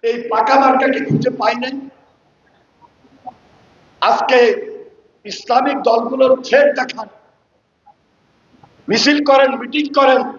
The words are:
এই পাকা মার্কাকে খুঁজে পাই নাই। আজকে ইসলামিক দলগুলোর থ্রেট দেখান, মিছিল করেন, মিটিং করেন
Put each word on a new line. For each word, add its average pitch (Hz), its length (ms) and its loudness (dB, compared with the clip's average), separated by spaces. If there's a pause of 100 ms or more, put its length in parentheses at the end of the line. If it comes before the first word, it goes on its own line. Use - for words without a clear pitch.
এই 233 80 -2 (140)
পাকা 233 320 0
মার্কাকে 262 460 2
খুঁজে - 220 0 (100)
পাই 226 220 0
নাই। 269 120 -8 (2250)
আজকে - 280 0 (920)
ইসলামিক 269 480 -2 (100)
দলগুলোর 254 440 2 (140)
থ্রেট 285 220 4 (120)
দেখান, 247 280 -8 (1800)
মিছিল 277 300 2 (120)
করেন, 269 200 4 (100)
মিটিং 277 240 -6 (140)
করেন 262 220 4 (180)